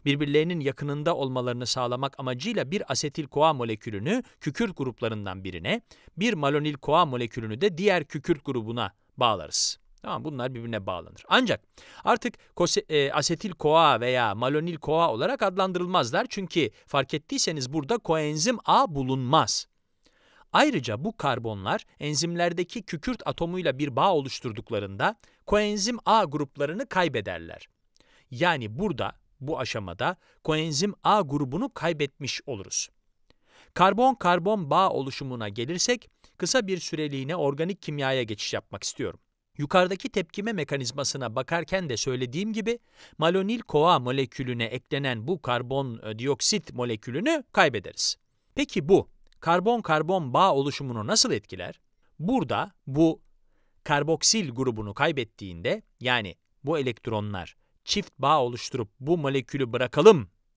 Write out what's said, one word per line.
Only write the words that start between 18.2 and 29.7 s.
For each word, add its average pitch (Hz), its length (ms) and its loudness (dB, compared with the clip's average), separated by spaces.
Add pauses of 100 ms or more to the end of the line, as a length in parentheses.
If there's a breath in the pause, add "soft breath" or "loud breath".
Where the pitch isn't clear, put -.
A 202 300 4
bulunmaz. 131 720 2 (840 soft breath)
Ayrıca 156 520 2
bu 220 120 -6
karbonlar 117 680 -2 (160 soft breath)
enzimlerdeki 170 840 -2
kükürt - 440 -6
atomuyla 165 520 -2
bir 139 180 -4
bağ 175 180 4
oluşturduklarında 113 1040 -4 (300 soft breath)
koenzim 208 580 0
A 208 200 6
gruplarını 147 640 -4
kaybederler. 101 800 -2 (640 soft breath)
Yani 127 480 -2
burada, 143 420 -4 (200)
bu 127 180 -6
aşamada 117 580 -4 (280 soft breath)